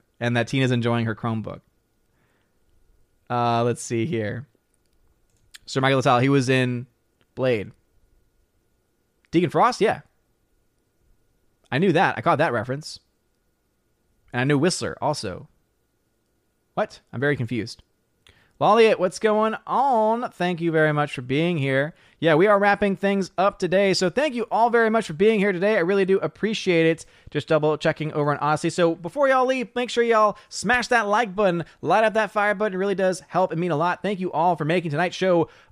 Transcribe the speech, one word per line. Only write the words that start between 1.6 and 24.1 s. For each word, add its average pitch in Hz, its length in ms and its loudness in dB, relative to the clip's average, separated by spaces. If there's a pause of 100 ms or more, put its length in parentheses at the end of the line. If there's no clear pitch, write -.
Uh, 120 340 0
let's 120 180 -2
see 113 240 -2
here. 113 420 -6 (1160)
Sir - 160 -4
Michael 135 200 2
Latal, 123 200 4
he 135 80 2
was 139 180 2
in 127 400 0 (480)
Blade. 123 360 -2 (1600)
Deacon 165 180 2
Frost, 208 320 0
yeah. 185 200 0 (1700)
I 123 80 -2
knew 185 140 2
that. 156 260 2
I - 40 -8
caught 160 160 2
that 147 160 0
reference. 123 460 -6 (1300)
And 123 80 -4
I 123 60 0
knew 147 120 2
Whistler 131 440 -2
also. 110 480 -6 (1200)
What? - 280 -6 (100)
I'm 120 80 -10
very 143 160 0
confused. 117 480 -6 (760)
Lolliot, 214 380 4
what's 180 220 -2
going 214 360 0 (120)
on? 226 640 0
Thank 175 300 -4
you 170 100 -2
very 156 200 2
much 147 220 -2
for 139 80 -10
being 151 380 -2
here. 135 340 -2 (260)
Yeah, 156 140 2
we 170 140 4
are 208 100 6
wrapping 202 380 2
things 196 420 -2
up 190 220 0
today. 190 340 2
So 180 160 0
thank 269 240 -2